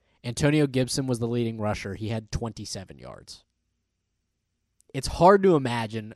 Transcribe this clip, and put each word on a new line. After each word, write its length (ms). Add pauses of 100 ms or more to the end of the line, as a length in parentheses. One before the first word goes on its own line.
(240)
Antonio 420
Gibson 400
was 140
the 80
leading 300
rusher. 360
He 140
had 220
twenty-seven 680
yards. 460 (1500)
It's 140
hard 360
to 120
imagine 600